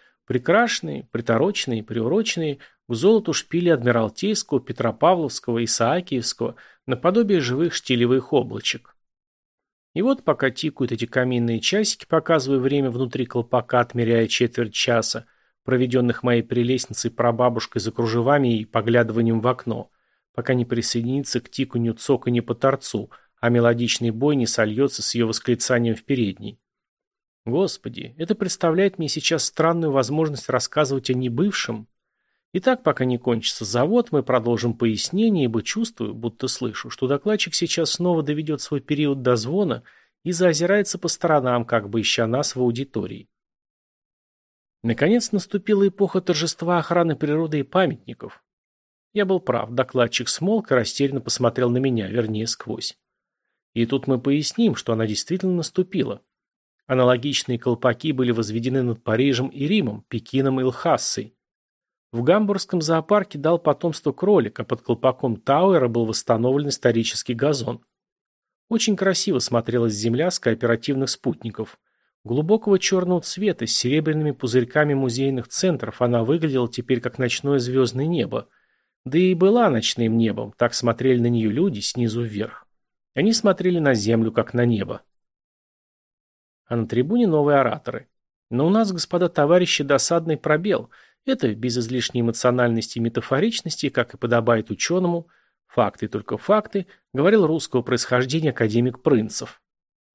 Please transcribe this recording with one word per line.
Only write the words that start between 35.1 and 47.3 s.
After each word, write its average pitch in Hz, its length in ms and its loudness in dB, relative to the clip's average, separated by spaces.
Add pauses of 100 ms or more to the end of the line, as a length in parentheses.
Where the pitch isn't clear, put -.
ибо 113 160 -2
чувствую, 117 540 -6
будто 117 320 -8
слышу, 117 420 -6
что - 180 -4
докладчик 170 460 -2
сейчас - 380 -2
снова 170 320 0
доведет 151 380 -4
свой 147 180 -6
период 143 420 -2
до 123 140 4
звона 127 480 -2 (400)
и 170 80 -4
заозирается 180 640 2
по 175 100 -6
сторонам, 127 560 2
как 107 260 0
бы 110 120 0
ища 113 240 0
нас 127 300 -2
в 127 60 -2
аудитории. 117 680 -4 (1500)
Наконец 156 500 2
наступила 202 560 0
эпоха 190 340 0
торжества 170 580 -2
охраны 165 360 0
природы 151 440 -2